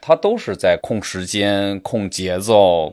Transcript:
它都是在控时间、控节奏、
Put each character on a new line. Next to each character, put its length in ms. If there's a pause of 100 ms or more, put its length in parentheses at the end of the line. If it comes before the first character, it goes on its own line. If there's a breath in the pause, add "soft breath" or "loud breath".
它 160
都 200
是 200
在 260
控 180
时 240
间、 560
控 300
节 300
奏、 520